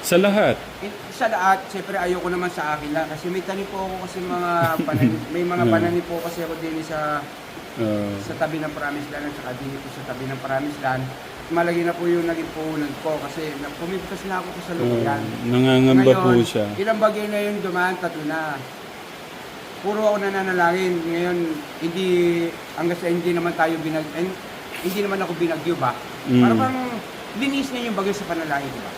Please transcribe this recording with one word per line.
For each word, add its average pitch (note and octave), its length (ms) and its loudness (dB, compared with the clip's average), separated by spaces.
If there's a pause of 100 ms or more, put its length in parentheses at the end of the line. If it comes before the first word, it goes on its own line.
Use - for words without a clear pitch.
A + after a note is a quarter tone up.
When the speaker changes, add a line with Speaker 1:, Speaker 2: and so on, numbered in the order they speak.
Speaker 1:
Sa F3 160 6
lahat? G3 400 6 (240)
Speaker 2:
Eh, G3+ 80 -6 (180)
sa A3+ 220 0
lahat, F#3+ 400 4
siyempre F#3+ 240 -6
ayoko F3+ 320 0
naman F3+ 240 0
sa D3+ 240 -2
akin D3 160 -4
lang D#3 160 0
kasi D#3 240 -4
may F#3 80 0
tanim F#3+ 260 -4
po F#3+ 220 -4
ako F#3 160 -4
kasi F3+ 160 -8
mga F3 320 -2 (160)
Speaker 1:
<laughs> E3 160 0
Speaker 2:
pananim, A#2+ 320 4 (160)
may F3 100 -2
mga F3 220 0
Speaker 1:
Hmm. - 80 6
Speaker 2:
pananim E3+ 320 4
po E3+ 160 -4
kasi E3+ 240 -6
ako D#3+ 160 -6
din D#3+ 240 -4
sa, D3+ 400 -2 (500)
Speaker 1:
Ah. G#2+ 460 0
Speaker 2:
sa G#2 160 -8
tabi D#3 240 -2
ng D3+ 100 -4
Promised D3 400 -6
Land D3 160 -8
at D3 100 -8
saka B2+ 200 -8
din C3+ 180 -8
po C3+ 160 -10
sa C3 160 -12
tabi B2+ 220 -8
ng C3+ 100 -6
Promised C#3 460 -2
Land. C3 200 0 (420)
Malaki E3+ 360 2
na E3+ 100 2
po F3 140 -4
yung E3+ 180 4
naging E3 280 -2
puhunan D#3 480 -4
ko D#3 200 -2
kasi D3 360 -6
na, C#3+ 180 -8
pumipos F3 500 -6
na F#3+ 140 -4
ako F3+ 100 -4 (120)
sa F3 140 -8
Speaker 1:
Ah, E3+ 40 -4
Speaker 2:
lugar. A#2 420 2 (240)
Speaker 1:
nangangamba C3 680 8
po B2+ 160 4
Speaker 2:
Ngayon, A#2+ 160 8
Speaker 1:
siya. G#2+ 200 0 (100)
Speaker 2:
ilang G#3+ 240 2
bagay G#3+ 260 4
na G#3 160 -2
yung G#3 200 -2
dumaan, F3+ 360 0
tatlo E3 260 -4
na. D#3 360 -2 (1200)
Puro G#3 260 -2
ako G#3 140 6
nananalangin. F#3 720 2 (120)
Ngayon, F3 320 0 (420)
hindi, E3+ 280 0 (680)
hanggang E3+ 220 0
sa F3 120 -2
hindi F3 240 2
naman E3+ 220 0
tayo E3 240 2
binag-, D#3 360 -2
eh, E3+ 140 0 (540)
hindi F#3 200 -2
naman G3 180 0
ako F3 140 -2
binagyo E3 420 0
ba? B2+ 160 0 (340)
Speaker 1:
Mm. B2+ 160 6
Speaker 2:
Para A#2 160 8
bang C4 200 2 (580)
linis C4+ 340 0
na B3 120 -6
yung A3+ 160 -2
bagay G3 160 0
sa G3 100 -4
panalangin, D#3 460 -2
di A#2+ 100 -8
ba? - 180 -10